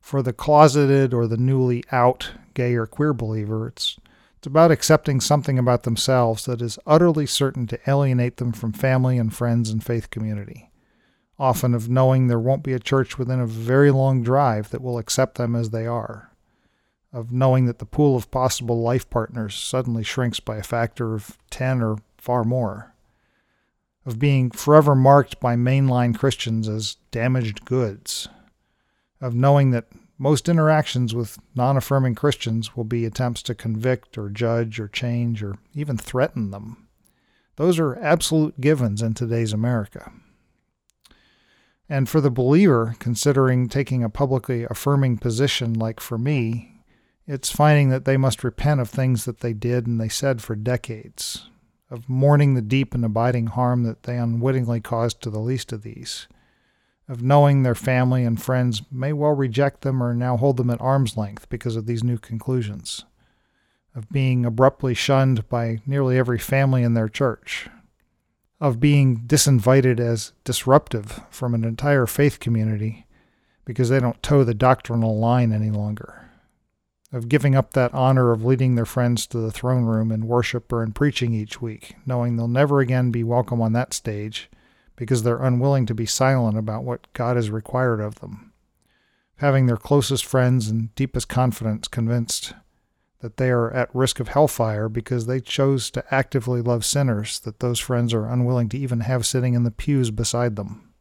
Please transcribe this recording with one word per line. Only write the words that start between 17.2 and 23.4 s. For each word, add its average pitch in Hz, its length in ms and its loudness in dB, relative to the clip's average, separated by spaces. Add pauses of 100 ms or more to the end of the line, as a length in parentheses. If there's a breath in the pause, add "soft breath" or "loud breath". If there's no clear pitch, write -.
knowing 127 320 4
that 120 140 -2
the 110 80 -14
pool 147 280 2
of 120 160 -4
possible 120 520 -2
life 123 260 -2
partners 110 460 -6
suddenly 120 480 -4
shrinks 120 360 -4
by 107 200 -8
a 101 40 -10
factor 117 520 -4
of - 240 -12 (100)
ten 131 320 -4
or 110 160 -2 (220)
far 120 260 -2
more, 113 480 -4 (1120)